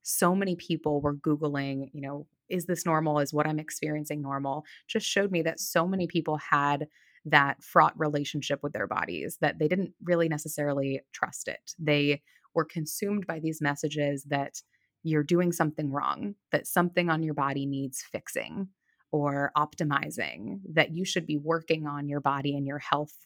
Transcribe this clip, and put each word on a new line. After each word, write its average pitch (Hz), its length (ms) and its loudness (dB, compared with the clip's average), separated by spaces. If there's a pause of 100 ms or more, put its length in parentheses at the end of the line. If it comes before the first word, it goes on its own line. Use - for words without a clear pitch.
so 185 340 2
many 190 180 0
people 156 460 -2
were 147 160 0
Googling, 143 760 -2
you 147 100 -10
know, 143 260 -10 (200)
"Is 180 180 -4
this 175 200 -2
normal? 156 320 4
Is 143 160 0
what 151 140 2
I'm 156 100 0
experiencing 151 640 -4
normal?" 139 420 -4 (220)
just - 200 -2
showed 196 260 2
me 165 100 2
that 160 160 -2
so 175 300 0
many 185 180 0
people 160 300 0
had 147 500 2 (380)
that 143 380 6
fraught - 360 6
relationship 147 640 0
with 147 100 -4
their 104 140 -2
bodies, 87 540 -4
that - 180 0
they 156 80 2
didn't 180 260 0 (100)
really 170 260 4
necessarily 143 720 0 (120)
trust - 360 -4
it. - 300 -12
They 147 440 2 (320)
were 160 100 2
consumed 196 640 -4
by 165 120 -6
these 156 220 -4
messages 143 640 0
that 139 380 -4 (400)
you're 156 200 2
doing 175 300 4
something 151 380 0
wrong, 143 440 -4 (160)
that - 160 0
something 175 440 2
on 160 120 2
your 156 120 -2
body 139 320 -2
needs 139 360 -4
fixing - 680 -8 (440)
or 143 440 2
optimizing, 143 1040 -2 (120)
that 160 200 4
you 175 120 -2
should 175 220 -2
be 151 100 -2
working 156 500 0
on 143 220 -4
your 143 120 0
body 139 360 0
and 139 100 -2
your 143 120 -4
health 147 360 -2 (120)